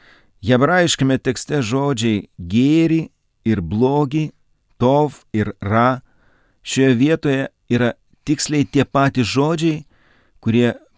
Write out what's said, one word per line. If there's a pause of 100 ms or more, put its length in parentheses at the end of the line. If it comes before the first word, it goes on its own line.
(440)
Hebrajiškame
tekste
žodžiai (100)
gėrį (420)
ir
blogį, (480)
tov
ir
ra, (640)
šioje
vietoje (280)
yra (340)
tiksliai
tie
patys
žodžiai, (580)
kurie (240)